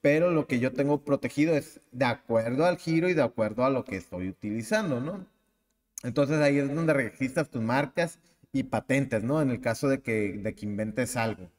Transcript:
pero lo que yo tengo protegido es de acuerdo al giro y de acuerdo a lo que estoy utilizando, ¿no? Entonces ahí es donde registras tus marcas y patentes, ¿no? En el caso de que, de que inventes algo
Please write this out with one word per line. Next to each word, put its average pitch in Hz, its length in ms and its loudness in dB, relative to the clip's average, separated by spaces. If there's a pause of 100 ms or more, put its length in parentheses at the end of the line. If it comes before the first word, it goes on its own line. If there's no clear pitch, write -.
pero 156 280 4
lo 156 160 0
que 127 120 0
yo 123 160 0
tengo 143 280 0
protegido 147 540 0
es - 240 -6 (120)
de 123 120 -2
acuerdo 117 640 0
al 180 100 2
giro 165 320 0
y 180 60 2
de 151 80 4
acuerdo 113 420 0
a 135 60 4
lo 127 140 0
que 98 120 -8
estoy 92 320 -6
utilizando, 120 720 -2
¿no? 185 260 -8 (760)
Entonces 143 360 0
ahí 143 200 4
es 139 160 0
donde 160 180 0
registras 131 560 -2
tus 117 140 -6
marcas 143 580 -2 (320)
y 135 120 0
patentes, 131 600 0
¿no? 143 160 0
En 139 100 2
el 117 100 -4
caso 117 280 -2
de 135 140 0
que, 107 320 -2
de 104 200 -6
que - 120 -10
inventes 107 500 -4
algo 107 420 -4